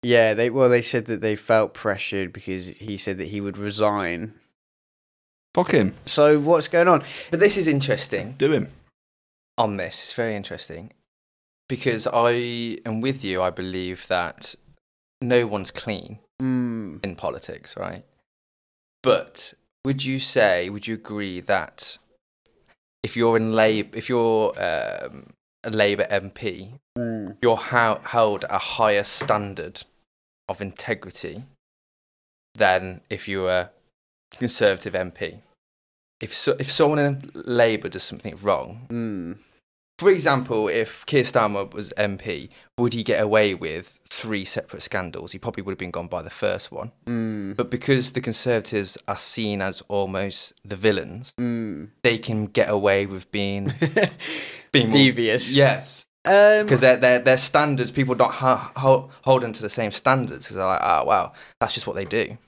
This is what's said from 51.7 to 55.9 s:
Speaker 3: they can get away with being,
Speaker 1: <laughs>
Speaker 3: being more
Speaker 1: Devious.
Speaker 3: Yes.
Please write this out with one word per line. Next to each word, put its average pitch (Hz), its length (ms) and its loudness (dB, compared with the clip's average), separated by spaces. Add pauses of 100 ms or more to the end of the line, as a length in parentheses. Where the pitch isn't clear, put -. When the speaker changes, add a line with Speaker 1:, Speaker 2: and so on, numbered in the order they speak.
Speaker 3:
they 117 140 4
can 110 300 -2
get - 220 2
away 101 360 4
with 95 260 -10
being, 101 420 -4 (480)
Speaker 1:
<laughs> - 500 -12
Speaker 3:
being 120 180 4
more 113 80 4
Speaker 1:
Devious. 123 540 4
Speaker 3:
Yes. 135 540 2 (180)